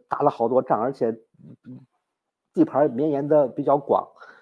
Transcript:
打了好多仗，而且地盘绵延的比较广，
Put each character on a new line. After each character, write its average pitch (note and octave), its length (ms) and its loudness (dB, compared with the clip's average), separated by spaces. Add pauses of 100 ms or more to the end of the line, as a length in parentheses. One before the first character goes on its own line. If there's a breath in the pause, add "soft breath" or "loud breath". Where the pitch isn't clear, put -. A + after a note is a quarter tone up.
打 - 120 -4
了 C#3+ 120 2
好 A#2 160 -2
多 B2+ 140 2
仗， A#2 200 0
而 C3 100 -2
且 A2+ 280 -4 (1300)
地 D#3 120 4
盘 C#3+ 240 2
绵 C3+ 220 -2
延 C#3+ 160 -4
的 D3 200 4
比 B2+ 160 -8
较 C#3 140 2
广， G#2+ 340 -2 (300 loud breath)